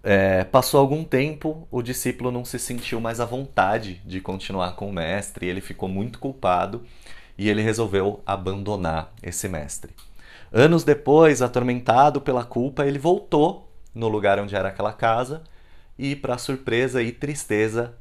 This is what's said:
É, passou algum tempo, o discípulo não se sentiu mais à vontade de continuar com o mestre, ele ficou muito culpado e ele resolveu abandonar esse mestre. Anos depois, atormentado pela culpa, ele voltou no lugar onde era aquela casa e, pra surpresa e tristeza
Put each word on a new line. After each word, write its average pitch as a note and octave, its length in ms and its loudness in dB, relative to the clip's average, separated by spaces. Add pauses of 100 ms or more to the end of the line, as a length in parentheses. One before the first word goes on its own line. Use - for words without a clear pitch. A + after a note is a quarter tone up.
É, G2 380 4
passou C3 380 4
algum C#3+ 200 2
tempo, D#3 680 -2
o B2 100 -4
discípulo B2 480 -4
não B2 140 -6
se A#2+ 160 -10
sentiu A#2+ 400 -6
mais A2+ 220 -4
à A#2 40 0
vontade G#2+ 800 -2
de F#2 140 -8
continuar F#2+ 560 -6
com G2+ 140 -8
o - 20 -8
mestre, F2+ 560 -6
ele F#2+ 140 -4
ficou - 260 -10
muito G2 320 -6
culpado G2 640 -2 (540)
e G2+ 120 0
ele G#2 120 2
resolveu G#2 640 0
abandonar F#2+ 880 -4 (100)
esse - 240 -8
mestre. D2+ 460 -10 (580)
Anos D#3 320 6
depois, D3 580 6
atormentado B2 800 4
pela B2+ 240 -2
culpa, A#2+ 420 -2
ele C#3 140 0
voltou E3 720 2 (240)
no A2+ 140 -2
lugar G2+ 300 2
onde G2+ 140 -6
era F#2+ 140 0
aquela G2+ 240 -4
casa B2 500 0 (560)
e, C#3 200 -4
pra B2+ 200 -4
surpresa B2+ 640 -2
e A#2 120 -2
tristeza A#2 880 -2